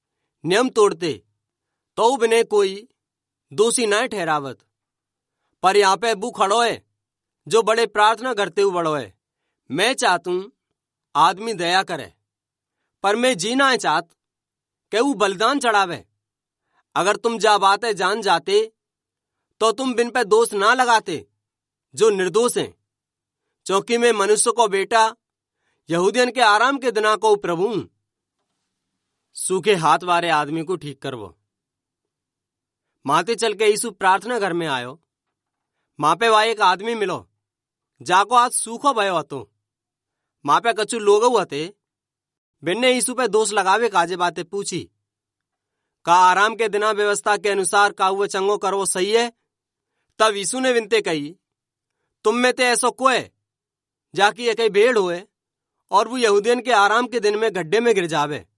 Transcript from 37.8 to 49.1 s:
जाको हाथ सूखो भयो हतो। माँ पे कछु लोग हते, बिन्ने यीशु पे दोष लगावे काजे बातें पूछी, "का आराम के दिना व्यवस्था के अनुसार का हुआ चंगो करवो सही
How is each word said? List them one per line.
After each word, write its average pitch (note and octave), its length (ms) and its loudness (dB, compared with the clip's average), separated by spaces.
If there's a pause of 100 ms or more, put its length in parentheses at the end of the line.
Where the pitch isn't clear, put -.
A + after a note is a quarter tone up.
जाको F#3+ 340 0
हाथ B3 140 4
सूखो A#3 440 -4
भयो G3+ 220 -2
हतो। C#3+ 360 -8 (920)
माँ D3+ 160 2
पे A#3 120 0
कछु A3 260 -4
लोग G#3+ 400 4
हते, D#3+ 340 -6 (880)
बिन्ने A3+ 300 0
यीशु B3 200 -2
पे A#3+ 140 -2
दोष G#3 260 0
लगावे G#3 360 0
काजे F3+ 260 0
बातें F3 300 -4
पूछी, G3+ 460 -10 (1120)
"का E3 80 4
आराम F#3 420 4
के G#3+ 140 -2
दिना G#3 220 -2
व्यवस्था G#3 460 -2
के G3 120 -4
अनुसार G3+ 420 2
का G3 160 -2
हुआ G3 200 -2
चंगो G3 300 -2
करवो G3 280 -4
सही F#3+ 260 -2